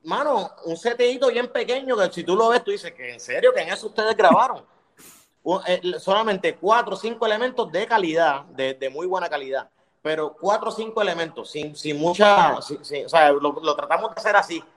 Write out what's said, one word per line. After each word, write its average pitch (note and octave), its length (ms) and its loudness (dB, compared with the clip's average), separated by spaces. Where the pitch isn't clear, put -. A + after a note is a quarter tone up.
mano, G#3+ 460 -2
un E3 100 -6
seteíto B3 520 0
bien A#3+ 200 -2
pequeño B3 480 -2
que F#3+ 160 2
si F3 120 -10
tú F3+ 120 2
lo A3+ 140 4
ves, A#3 120 2
tú - 80 -8
dices F#3+ 220 -8
que B2 220 -14
en A2+ 60 -20
serio, F#3 340 2
que F#3+ 80 -2
en D#3+ 80 -8
eso G3+ 160 -6
ustedes A3 300 -2
grabaron. G3+ 460 4
<laughs> - 400 -20
Un, F3 220 -2
eh, F3+ 140 0
solamente G3 580 0
cuatro G#3+ 380 2
o - 20 -8
cinco A3+ 300 -6
elementos A3 460 -2
de F#3+ 140 -2
calidad, D#3+ 580 2
de, C3+ 300 -6
de C3 160 -6
muy D#3 160 -8
buena F3+ 220 -4
calidad, C3+ 400 -6
pero D#3 360 -4
cuatro G#3+ 300 0
o G#3 40 -6
cinco A3 300 -6
elementos, E3 480 -4
sin, D3+ 240 -10
sin D3 240 -6
mucha, F3 640 6
sin, - 220 -12
sin, C#3+ 220 -8
o - 20 -16
sea, D3+ 240 6
lo, C#3+ 280 0
lo D3+ 140 0
tratamos E3 400 -4
de - 60 -12
hacer G#3 160 2
así E3 260 0